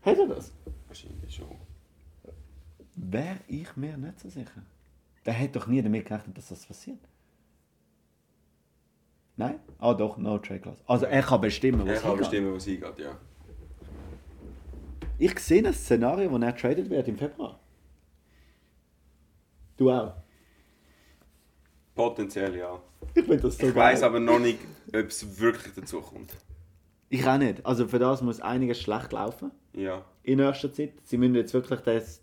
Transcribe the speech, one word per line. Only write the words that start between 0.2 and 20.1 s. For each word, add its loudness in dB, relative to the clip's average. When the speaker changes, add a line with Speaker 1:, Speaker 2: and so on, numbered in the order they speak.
Speaker 1:
das? -8
Speaker 2:
Wahrscheinlich -16
schon. -14
Speaker 1:
Wär -4
ich -10
mir -8
nicht -12
so -16
sicher. -14
Der -2
hat -2
doch -4
nie 2
damit 0
gerechnet, -8
dass -20
das -16
passiert. -16
Nein? -4
Ah 4
doch, -2
No -2
Trade -10
Clause. -16
Also 4
er 4
kann 4
bestimmen, 2
Speaker 2:
Er 2
Speaker 1:
was 0
Speaker 2:
kann 0
Speaker 1:
hingeht. 0
Speaker 2:
bestimmen, 0
was -8
hingeht, -8
ja. -10
Speaker 1:
Ich 2
sehe 4
ein 2
Szenario, 2
wo 0
er 0
traded 0
wird 0
im -4
Februar. -8
Du 6
auch? -2